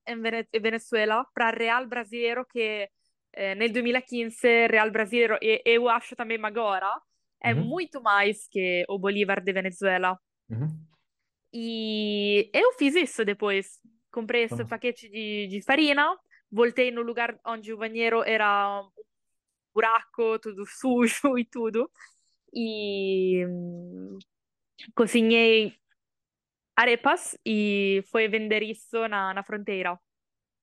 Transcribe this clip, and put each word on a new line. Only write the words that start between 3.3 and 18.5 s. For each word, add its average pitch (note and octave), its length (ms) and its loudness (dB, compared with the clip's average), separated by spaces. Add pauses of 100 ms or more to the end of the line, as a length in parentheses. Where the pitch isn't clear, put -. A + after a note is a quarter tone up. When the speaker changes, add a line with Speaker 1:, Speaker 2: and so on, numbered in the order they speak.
Speaker 1:
eh, F#3+ 220 -6
nel A3+ 180 0
duemila A#3+ 300 0
quinze A#3 640 2
real A3 240 4
brasileiro, A3 500 2
e A3 240 0
eu A#3 240 4
acho A#3 280 -2
também A3+ 280 -6
agora, G3+ 460 -2 (500)
é A#3 140 0
Speaker 2:
Uhum. - 0 -
Speaker 1:
muito A#3+ 480 -4
mais G#3 460 2
que F3+ 400 -2
o G3+ 100 -4
bolívar G3 420 0
de F#3 120 -2
Venezuela. F#3 680 -2 (300)
Speaker 2:
Uhum. C#3+ 380 -6 (680)
Speaker 1:
E G#3+ 1000 -2
eu A#4+ 220 4
fiz C#4 200 2
isso D4 300 0
depois. G3 560 -2 (300)
Comprei A#3 340 -2
esse A#3 120 -4
Speaker 2:
Nossa. A#3 80 -6
Speaker 1:
paquete A#3 440 -8
de, G#3 400 -6
de F#3+ 140 -8
farinha, D4 540 4 (340)
voltei A#3+ 400 2
no A#3 120 -4
lugar A#3 440 -4
onde A3 260 -8
o G#3+ 60 -10
banheiro A3+ 440 0
era G3+ 600 2